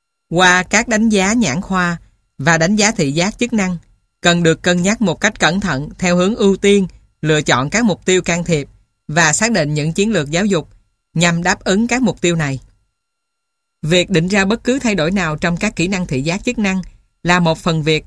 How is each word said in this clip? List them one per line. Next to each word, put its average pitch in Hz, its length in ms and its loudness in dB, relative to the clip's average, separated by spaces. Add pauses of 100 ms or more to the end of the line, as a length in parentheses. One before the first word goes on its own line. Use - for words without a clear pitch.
(300)
qua 180 340 4
các 220 240 -2
đánh 226 220 2
giá 202 240 2
nhãn 185 280 0
khoa 180 360 -2 (400)
và 165 200 2
đánh 170 180 2
giá 208 160 2
thị 151 200 -2
giác 170 280 -2
chức 240 140 -2
năng 185 240 -2 (440)
cần 175 220 2
được 160 180 2
cân 180 200 2
nhắc 202 200 0
một 175 180 0
cách 208 200 -2
cẩn 175 200 0
thận 151 300 -4 (100)
theo 180 160 2
hướng 185 200 2
ưu 196 220 2
tiên, 202 300 2 (340)
lựa 151 200 2
chọn 139 280 0
các 226 160 0
mục 185 200 -2
tiêu 185 160 2
can 175 220 -4
thiệp 156 240 -2 (400)
và 156 260 2
xác 226 180 0
định 156 220 0
những 151 200 -2
chiến 208 180 0
lược 151 200 -2
giáo 170 140 0
dục 180 240 -2 (440)
nhằm 170 300 0
đáp 185 200 -2
ứng 208 240 0
các 247 140 -2
mục 208 200 -2
tiêu 175 140 0
này. 143 240 -4 (1200)
Việc 175 280 2
định 175 180 0
ra 190 180 0
bất 220 180 -2
cứ 254 160 0
thay 220 160 -2
đổi 165 160 -2
nào 175 240 -2
trong 170 220 -2
các - 180 -4
kỹ 175 120 -2
năng 185 180 -4
thị 135 160 -4
giác 165 220 -4
chức 247 160 -4
năng 190 220 -2 (420)
là 175 160 2
một 165 180 2
phần 160 260 -2
việc 156 240 0